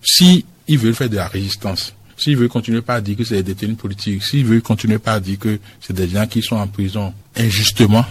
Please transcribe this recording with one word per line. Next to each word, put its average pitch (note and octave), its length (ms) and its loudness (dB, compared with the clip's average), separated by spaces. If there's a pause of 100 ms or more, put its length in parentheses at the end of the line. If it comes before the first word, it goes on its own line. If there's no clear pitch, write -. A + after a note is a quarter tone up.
Si F3+ 420 6 (220)
ils D3+ 120 2
veulent A2+ 160 2
faire B2 160 -4
de A2 60 -2
la F2+ 120 -4
résistance, F#2+ 640 -6 (220)
s'ils D3 200 0
veulent A#2+ 120 2
continuer A#2 320 -2
par A#2 220 -4
dire G2+ 140 -4
que A#2 80 -2
c'est A2 180 -2
des F#2+ 120 -4
détenus G#2 220 -4
politiques, G2 460 -6
s'ils C#3+ 240 0
veulent A2+ 160 4
continuer A2 360 0
par G#2+ 220 -2
dire G2 180 -6
que G#2+ 200 -2 (220)
c'est - 140 -10
des F#2 140 -2
gens G2+ 180 0
qui A2+ 160 -2
sont A#2 140 -4
en G#2 120 -2
prison G2 440 -4 (240)
injustement G#2+ 760 4